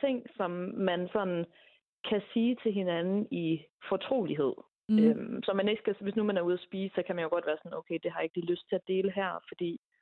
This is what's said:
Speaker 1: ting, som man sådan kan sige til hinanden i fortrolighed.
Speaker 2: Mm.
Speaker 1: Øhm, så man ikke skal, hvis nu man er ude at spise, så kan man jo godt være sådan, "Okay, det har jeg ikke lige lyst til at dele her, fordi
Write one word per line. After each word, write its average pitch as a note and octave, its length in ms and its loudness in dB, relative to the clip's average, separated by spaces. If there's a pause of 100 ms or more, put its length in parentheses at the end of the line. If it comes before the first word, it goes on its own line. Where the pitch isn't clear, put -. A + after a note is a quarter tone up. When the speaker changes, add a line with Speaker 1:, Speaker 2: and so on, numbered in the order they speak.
Speaker 1:
ting, C4 220 0 (120)
som F3+ 140 -2 (380)
man F3+ 240 -2
sådan F3+ 320 0 (640)
kan G#3 120 2 (120)
sige A#3 300 2
til A3 100 2
hinanden F#3 580 0
i E3 340 -2 (240)
fortrolighed. F3 640 0 (360)
Speaker 2:
Mm. G#3+ 100 6
Speaker 1:
Øhm, A3 440 4
så G3 100 0
man G3 140 2
ikke G#3+ 140 0
skal, G3+ 200 0
hvis G3 140 -2
nu A3 80 2
man G3+ 140 2
er F3 40 2
ude F3 120 2
at F3+ 140 -4
spise, F#3+ 280 -4
så F3+ 120 0
kan F#3 80 -2
man F3 80 -2
jo D#3+ 60 -2
godt E3+ 160 0
være D#3 120 0
sådan, E3+ 200 -10
"Okay, E3 260 -6
det F3 80 -2
har E3 80 -8
jeg D#3+ 40 -2
ikke E3 140 -4
lige E3+ 140 -2
lyst - 180 -6
til G3+ 60 0
at - 120 -4
dele F#3+ 240 2
her, F#3 360 -2
fordi E3+ 320 -4 (220)